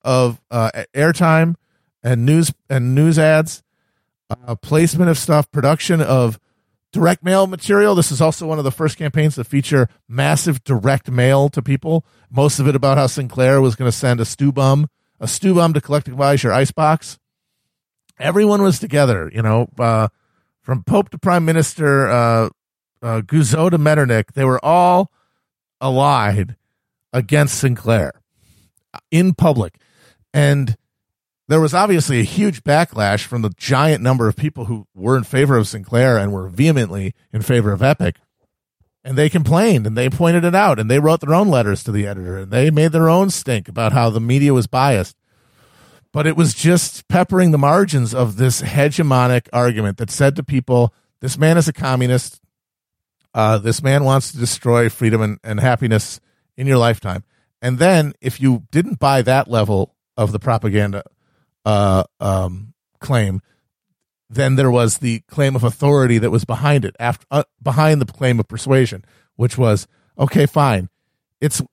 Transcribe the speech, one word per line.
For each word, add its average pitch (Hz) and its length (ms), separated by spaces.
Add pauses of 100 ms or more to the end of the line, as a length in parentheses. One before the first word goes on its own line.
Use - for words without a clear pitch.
of, 127 380 (100)
uh, 113 240
a-, 107 200
airtime 165 600 (480)
and 123 220
news, 156 280 (160)
and 131 260
news 156 240
ads, 156 440 (680)
uh, 123 260
placement 165 540
of 147 80
stuff, 151 320
production 156 520
of 120 360 (540)
direct 175 300
mail 190 240
material. 202 480
This 170 180
is 123 80
also 160 260
one 156 120
of 143 60
the 135 60
first 156 260
campaigns 151 380
to 120 100
feature 139 440 (200)
massive 143 560
direct 131 460
mail 135 400
to 143 100
people, 139 460 (240)
most 135 280
of 135 100
it 143 80
about 135 200
how 139 100
Sinclair 131 540
was 127 140
gonna 123 180
send 123 280
a 110 40
stew 139 280
bum, 139 360 (300)
a - 80
stew 190 280
bum 170 180
to 147 80
collectivize 139 600
your 117 100
icebox. 151 640 (1000)
Everyone 202 440
was 190 160
together, 113 560
you 113 80
know, 110 260 (100)
uh, 113 300 (520)
from 127 240
Pope 202 260
to 160 80
Prime 180 260
Minister, 147 640
uh, 117 400 (520)
uh, 113 200
Guzzo 151 500
to 170 80
Metternich. 147 540
They 135 120
were 127 200
all 180 480 (680)
allied 127 760 (560)
against 139 460
Sinclair 113 540 (960)
in 180 240
public. 127 420 (580)
And 143 420 (680)
there 156 140
was 156 140
obviously 175 440
a 110 60
huge 190 400
backlash 113 600
from 120 180
the 107 140
giant 135 460
number 123 260
of 104 80
people 143 280
who 107 300
were 107 220
in 120 60
favor 135 340
of 107 120
Sinclair 117 500
and 101 140
were 95 160
vehemently 101 640 (180)
in 110 100
favor 110 300
of 95 100
Epic. 135 340 (880)
And 131 120
they 151 140
complained 165 560
and 110 100
they 127 140
pointed 170 340
it 175 120
out 180 240
and 107 100
they 135 80
wrote 156 220
their 151 140
own 202 140
letters 110 360
to 110 80
the 101 140
editor 92 300
and 95 140
they 127 200
made 156 220
their 165 160
own 185 220
stink - 380
about 110 240
how 120 180
the 113 100
media 139 320
was 120 140
biased. 127 500 (960)
But 151 140
it 160 100
was 165 160
just - 540
peppering 180 460
the 151 60
margins 143 560
of 117 220
this 127 260
hegemonic 127 920
argument 113 460
that 110 120
said 139 260
to 156 60
people, 123 500 (280)
"This 131 160
man 156 220
is 156 100
a 147 40
communist. 127 680 (920)
Uh, 110 240
this 110 240
man 135 220
wants 135 280
to 147 60
destroy 120 500
freedom 113 320
and, 107 240
and 107 160
happiness 120 580 (380)
in 127 100
your 135 120
lifetime." 104 460 (360)
And 127 180
then 160 440
if 127 180
you 131 300
didn't 180 280
buy 139 240
that 131 260
level 104 460 (220)
of 107 160
the 104 60
propaganda, 104 640 (640)
uh, 101 380 (160)
um, 95 520 (280)
claim, 104 420 (880)
then 131 260
there 135 140
was 120 280
the 117 300
claim 135 260
of 120 80
authority 127 540
that 110 140
was 113 160
behind 131 400
it, 95 120
after, 120 320
uh, 143 140 (180)
behind 151 380
the 123 60
claim 123 340
of - 80
persuasion, 120 560 (320)
which 120 220
was, 110 280 (320)
"Okay, 143 280
fine. 117 420 (520)
It's, 147 220 (100)